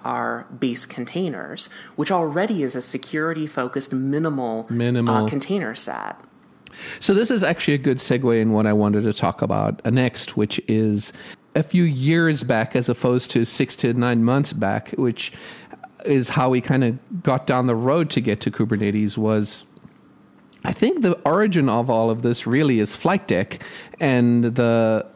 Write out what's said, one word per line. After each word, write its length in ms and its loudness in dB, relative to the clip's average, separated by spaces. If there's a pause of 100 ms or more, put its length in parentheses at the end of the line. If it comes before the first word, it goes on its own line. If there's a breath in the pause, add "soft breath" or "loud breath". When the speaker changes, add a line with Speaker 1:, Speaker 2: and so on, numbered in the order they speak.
Speaker 1:
our 400 -4 (140)
base 260 -4
containers, 840 -6 (260 loud breath)
which 160 -2
already 500 0
is 140 -2
a 60 -6
security-focused 1120 -6
minimal, 760 -2
Speaker 2:
Minimal. 560 2
Speaker 1:
uh, 20 0
container 460 -4
set. 460 -8 (800 loud breath)
Speaker 2:
So 160 2
this 160 2
is 120 2
actually 320 0
a 40 0
good 180 2
segue 420 2
in 140 2
what 140 4
I 60 2
wanted 300 2
to 100 0
talk 280 -2
about, 440 0
uh, 40 0
next, 480 0
which 300 0
is 440 0 (420 loud breath)
a 80 2
few 220 2
years 600 2
back, 340 0
as 100 -2
opposed 440 0
to 140 2
six 300 -4
to 180 0
nine 300 2
months 300 2
back, 380 -2
which 420 -4 (720 loud breath)
is 240 2
how 200 2
we 120 2
kinda 360 2 (260)
got 220 0
down 220 2
the 80 2
road 360 2
to 100 0
get 180 0
to 100 -4
Kubernetes, 680 0
was 480 -2 (960)
I 100 -2
think 280 2
the 240 4
origin 440 4
of 200 2
all 220 4
of 100 -2
this 240 0
really 340 2
is 160 0
flight 320 0
deck 360 -2 (360 loud breath)
and 440 4 (100)
the, 500 2 (120)